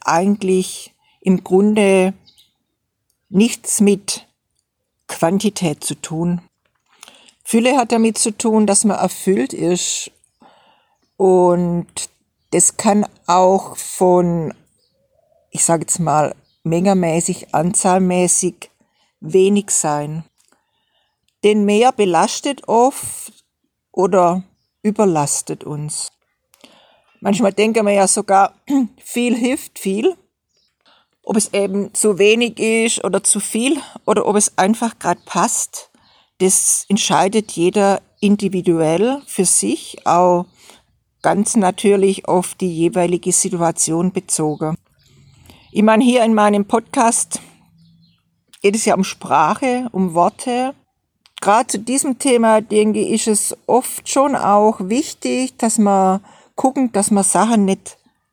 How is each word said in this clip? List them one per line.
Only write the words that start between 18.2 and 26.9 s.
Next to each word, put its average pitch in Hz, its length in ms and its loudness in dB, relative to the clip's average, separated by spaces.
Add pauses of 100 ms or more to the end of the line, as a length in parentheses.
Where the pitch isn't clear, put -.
wenig 190 520 2
sein. 151 540 -4 (1200)
Denn 208 220 4
mehr 214 260 4
belastet 208 760 -2
oft - 640 -2 (580)
oder 180 520 0 (400)
überlastet 170 800 -2
uns. 151 480 -10 (1080)